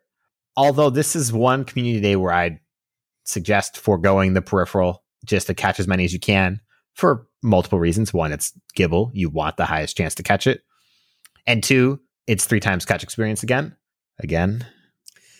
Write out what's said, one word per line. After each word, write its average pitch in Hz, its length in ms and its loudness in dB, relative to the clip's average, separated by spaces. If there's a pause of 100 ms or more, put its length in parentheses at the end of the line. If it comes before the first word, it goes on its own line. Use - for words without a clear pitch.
(560)
Although 143 340 4
this 143 240 -2
is 131 180 -2
one 127 320 2
community 120 360 -2
day 101 160 4
where 92 160 0
I'd 87 260 0 (680)
suggest 101 540 -2
foregoing 95 560 2
the 92 80 2
peripheral 90 600 -2 (200)
just 104 220 -2
to 92 80 -4
catch - 240 -2
as 92 80 -4
many 92 180 0
as 87 80 -2
you 90 60 -6
can 95 420 0 (340)
for 139 340 0 (160)
multiple 98 340 2
reasons. 85 340 0
One, 80 200 -2
it's - 200 -8 (240)
Gible. 92 380 0
You 90 160 -2
want 78 260 -4
the 85 80 -2
highest - 320 -4
chance 82 200 -4
to - 80 -10
catch 101 240 0
it. - 140 0 (840)
And 120 160 2
two, 131 380 2 (260)
it's 110 180 0
three 117 140 0
times 95 260 -2
catch - 200 -4
experience 110 400 -6
again. 131 320 -4 (420)
Again. 92 480 -2 (720)